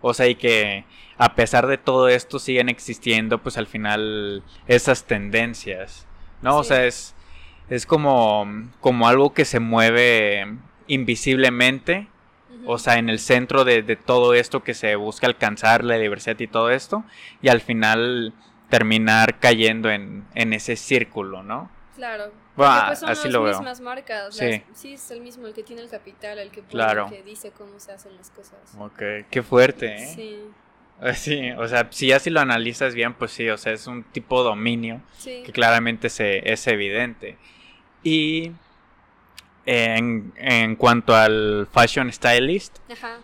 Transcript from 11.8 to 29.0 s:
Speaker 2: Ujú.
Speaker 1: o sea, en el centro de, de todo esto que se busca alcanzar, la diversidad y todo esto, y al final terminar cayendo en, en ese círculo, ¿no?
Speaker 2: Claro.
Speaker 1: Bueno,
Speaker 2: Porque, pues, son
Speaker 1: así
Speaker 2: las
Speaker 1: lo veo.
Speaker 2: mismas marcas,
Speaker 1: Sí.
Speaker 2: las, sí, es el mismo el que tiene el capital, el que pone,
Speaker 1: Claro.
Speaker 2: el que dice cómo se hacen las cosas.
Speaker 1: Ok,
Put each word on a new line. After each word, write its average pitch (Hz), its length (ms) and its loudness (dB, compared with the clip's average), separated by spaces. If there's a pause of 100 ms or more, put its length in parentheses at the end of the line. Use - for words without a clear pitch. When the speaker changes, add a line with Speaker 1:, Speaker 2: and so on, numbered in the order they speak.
Speaker 2:
Ujú. - 100 -6
Speaker 1:
o 120 60 -2
sea, 117 200 2
en 117 120 -2
el 110 100 -2
centro 127 460 2
de, 117 160 4
de 107 140 -2
todo 123 380 4
esto 120 300 2
que 120 120 -6
se 107 200 -2
busca 107 320 -4
alcanzar, 113 560 2
la 120 120 0
diversidad 107 440 -4
y 117 80 -6
todo 117 220 0
esto, 135 340 -2 (380)
y 131 80 2
al 120 120 6
final 113 720 -2 (360)
terminar 110 680 2
cayendo 113 500 2
en, 101 360 -6 (100)
en 113 180 -2
ese 110 220 -4
círculo, 101 680 -4
¿no? 117 260 -12 (260)
Speaker 2:
Claro. 220 360 -12 (240)
Speaker 1:
Bueno, 139 180 6
Speaker 2:
Porque, 113 140 4
pues, - 120 -4
son - 100 -6
Speaker 1:
así 110 160 -4
Speaker 2:
las 123 80 -4
Speaker 1:
lo 117 100 2
veo. 104 100 0
Speaker 2:
mismas 247 280 -10
marcas, 220 540 -12
Speaker 1:
Sí. 123 160 -4
Speaker 2:
las, - 280 -10
sí, 277 140 -20
es - 180 -20
el 240 100 -16
mismo 240 260 -20
el 214 60 -18
que 214 100 -16
tiene 233 180 -20
el 233 80 -20
capital, 208 500 -16
el 202 120 -14
que 208 100 -20
pone, - 100 -20
Speaker 1:
Claro. 110 340 -2
Speaker 2:
el 104 80 -16
que 95 100 -20
dice 107 280 -20
cómo 202 280 -20
se 202 140 -20
hacen 196 240 -20
las 180 140 -20
cosas. - 280 -20 (180)
Speaker 1:
Ok, 104 240 -16 (280)